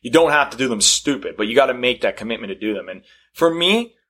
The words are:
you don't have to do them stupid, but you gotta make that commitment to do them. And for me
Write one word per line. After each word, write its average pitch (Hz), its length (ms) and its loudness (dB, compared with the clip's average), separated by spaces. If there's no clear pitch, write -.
you 123 100 -8
don't 160 200 6
have 147 200 4
to - 60 -16
do 131 100 -2
them 110 140 -2
stupid, - 560 -2
but 107 100 -2
you 113 80 -6
gotta 131 200 4
make 123 260 -2
that 101 160 -2
commitment 110 340 -10
to 95 80 -10
do 107 140 -4
them. 92 160 -8
And 92 140 -16
for 165 200 2
me 196 420 0